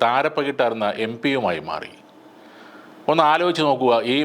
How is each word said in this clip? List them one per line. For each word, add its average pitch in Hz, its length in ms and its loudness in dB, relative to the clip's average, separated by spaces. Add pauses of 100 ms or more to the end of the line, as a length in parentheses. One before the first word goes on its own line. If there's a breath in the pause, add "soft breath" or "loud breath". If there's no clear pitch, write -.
താരപ്പകിട്ടാർന്ന 131 800 0 (200)
എം 113 60 -6 (100)
പിയുമായി 113 380 -2 (100)
മാറി. 78 220 -10 (1160 loud breath)
ഒന്ന് 160 120 4 (100)
ആലോചിച്ച് 165 360 0
നോക്കുക, 127 240 2 (220)
ഈ - 100 0